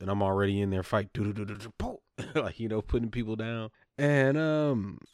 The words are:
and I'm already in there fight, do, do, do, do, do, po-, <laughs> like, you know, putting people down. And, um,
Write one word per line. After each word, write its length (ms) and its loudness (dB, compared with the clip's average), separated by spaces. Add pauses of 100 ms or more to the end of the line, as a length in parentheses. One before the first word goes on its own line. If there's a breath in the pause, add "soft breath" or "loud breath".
and 80 -4
I'm 120 2
already 380 4
in 100 2
there 140 0
fight, 300 -2
do, 120 -2
do, 80 -2
do, 120 -8
do, 100 -8
do, 220 -14
po-, 240 -6 (160)
<laughs> 180 -6
like, 240 -2
you 80 -2
know, 140 -2
putting 300 -2
people 240 -4
down. 340 -6 (280 soft breath)
And, 400 4
um, 600 0 (140)